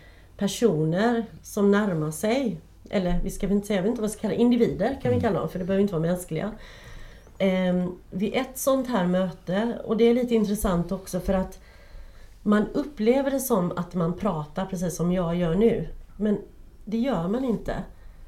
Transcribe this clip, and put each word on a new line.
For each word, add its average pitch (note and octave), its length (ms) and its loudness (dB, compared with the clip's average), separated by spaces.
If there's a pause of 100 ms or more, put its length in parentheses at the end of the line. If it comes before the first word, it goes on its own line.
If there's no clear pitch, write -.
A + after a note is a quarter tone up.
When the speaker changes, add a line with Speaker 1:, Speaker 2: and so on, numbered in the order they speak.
(360)
Speaker 1:
personer G3+ 880 2 (180)
som G3+ 280 2
närmar F#3 400 2
sig. G#3+ 500 -2 (300)
Eller F3 340 2
vi G3 60 -2
ska - 160 -4
väl G3 100 2
inte G3+ 100 0
säga, G#3+ 120 0
jag F3+ 40 0
vet G3+ 80 2
inte A#3+ 100 -2
vad G#3+ 80 0
man - 40 -2
ska - 80 -12
kalla, G3+ 140 -2
individer A3+ 540 4
kan C#4 140 -6
vi B3 60 0
Speaker 2:
Mm. B3 120 2
Speaker 1:
kalla G3+ 200 2
dem, E3 80 -2
för F3+ 100 -6
det F#3 60 -4
behöver G3 180 2
inte G3+ 120 2
vara D#3+ 80 0
mänskliga. F3 480 -2 (880)
Ehm, F#3 540 2 (180)
vid G3+ 240 -2
ett B3+ 240 -4
sånt C4 300 2
här G3 180 0
möte, F#3 800 -2
och A3 120 -2
det A3 80 4
är A#3 100 6
lite A#3+ 200 0
intressant G3 580 0
också F#3 280 -6
för F#3+ 140 0
att F#3+ 240 -2 (840)
man G#3 320 4
upplever C4 560 2
det C4+ 100 0
som F#3+ 360 0
att F3 180 -6
man F3 240 0
pratar F#3 480 -4
precis F3 300 -4
som F3+ 160 0
jag F3 240 0
gör E3+ 180 0
nu. F#3+ 340 2 (280)
Men G#3 220 0 (460)
det G#3 140 -6
gör A3 300 -2
man B3 160 -2
inte. G3+ 300 -2 (540)